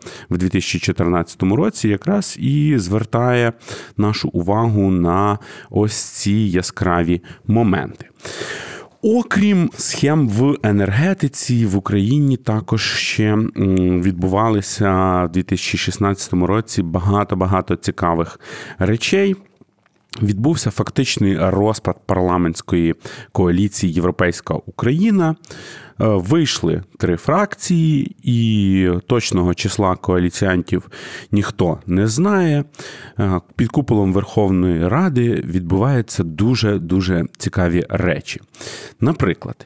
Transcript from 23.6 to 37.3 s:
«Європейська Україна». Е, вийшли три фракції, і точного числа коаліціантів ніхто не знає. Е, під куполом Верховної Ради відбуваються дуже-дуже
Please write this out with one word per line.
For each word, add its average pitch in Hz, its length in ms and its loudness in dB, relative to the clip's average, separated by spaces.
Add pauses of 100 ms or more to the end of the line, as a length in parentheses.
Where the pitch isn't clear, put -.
«Європейська 87 600 -2 (120)
Україна». 165 720 0 (680)
Е, 98 60 2
вийшли 98 760 0 (140)
три 87 200 0
фракції, 160 1080 0
і 107 640 2 (180)
точного 90 460 0
числа 95 420 -2
коаліціантів 90 920 0 (420)
ніхто 92 540 0
не 95 220 2
знає. 160 560 2 (560)
Е, 92 220 0 (140)
під 117 140 0
куполом 107 440 0
Верховної 92 760 2
Ради 123 580 0
відбуваються 95 800 0
дуже-дуже 92 1000 0 (120)